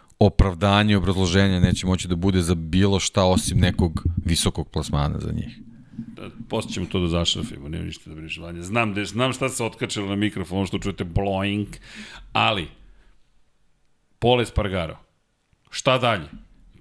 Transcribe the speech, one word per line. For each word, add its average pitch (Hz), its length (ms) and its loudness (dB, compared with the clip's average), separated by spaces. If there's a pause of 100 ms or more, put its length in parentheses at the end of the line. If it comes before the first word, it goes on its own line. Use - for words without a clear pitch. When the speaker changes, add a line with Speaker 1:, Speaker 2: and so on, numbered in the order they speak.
(180)
Speaker 1:
opravdanja 101 760 4
i 101 40 6
obrazloženja 92 640 4
neće 90 260 4
moći 92 220 0
da 90 80 -2
bude 92 260 2
za 87 120 2
bilo 90 460 2
šta - 240 0
osim 90 340 2
nekog 87 340 2 (260)
visokog - 500 0
plasmana 73 520 -2
za 76 120 -6
njih. - 260 -8 (320)
Speaker 2:
Da, 107 380 -14 (200)
posle 113 240 -4
ćemo 92 140 -4
to 95 140 -2
da 87 80 2
zašrafimo, 82 600 -2
nema 82 160 -8
ništa 82 260 -12
da 80 40 -16
brineš, 78 240 -12
Vanja. 85 240 -12
Znam, 107 320 -2
da, 101 100 -4
znam 117 280 -2
šta 131 160 -4
se 117 160 -4
otkačilo 104 440 -6
na 101 80 -2
mikrofon, 95 500 -2
što 95 120 -4
čujete 95 260 -6
bloing, 101 600 -2 (680)
ali 214 340 2 (1500)
Pole 123 240 4
Espargaro, 95 540 -4 (760)
šta 131 280 0
dalje? 110 280 0 (540)